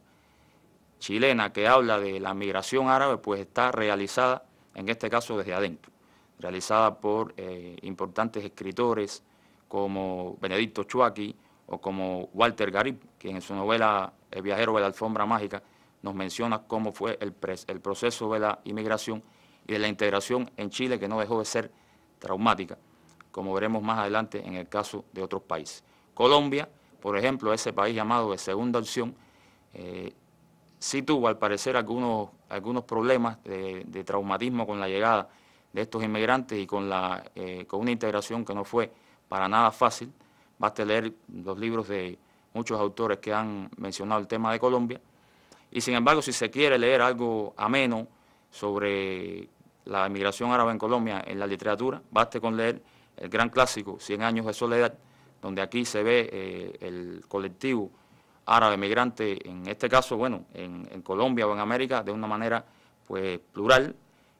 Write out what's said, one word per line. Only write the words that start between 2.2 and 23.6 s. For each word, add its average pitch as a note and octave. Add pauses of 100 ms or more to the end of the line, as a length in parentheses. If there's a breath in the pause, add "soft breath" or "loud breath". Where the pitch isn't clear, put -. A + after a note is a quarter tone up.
migración G2+
árabe, C3
pues G2
está B2
realizada, A2+ (300 soft breath)
en G2+
este A#2
caso A#2
desde F#2
adentro, F#2 (480 soft breath)
realizada G2+
por, G#2+
eh, F2+
importantes G2+
escritores G2+ (440 soft breath)
como F#2+
Benedicto G2+
Chuaki G#2 (320 soft breath)
o F#2+
como F#2
Walter G#2+
Garib, A2 (220)
quien F#2+
en F2+
su G2+
novela G#2 (240)
El G2
viajero G#2+
de G#2+
la G2
alfombra G#2+
mágica G#2 (380 soft breath)
nos G2
menciona G#2+
cómo A2
fue G2+
el G2+
pres-, F#2
el F#2+
proceso A2
de G#2+
la G#2
inmigración A2 (420 soft breath)
y G#2
de G#2+
la G#2+
integración G#2
en G#2
Chile, B2+
que G2+
no A2
dejó A2
de G#2+
ser A2+ (480 soft breath)
traumática, F#2+ (540 soft breath)
como F#2+
veremos G#2+